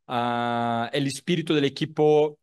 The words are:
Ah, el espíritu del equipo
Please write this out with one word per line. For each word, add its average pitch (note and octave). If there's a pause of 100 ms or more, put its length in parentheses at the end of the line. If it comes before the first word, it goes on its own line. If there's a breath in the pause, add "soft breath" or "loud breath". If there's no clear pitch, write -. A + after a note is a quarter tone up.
(140)
Ah, A#2+
el C#3
espíritu D#3+
del D3
equipo D3+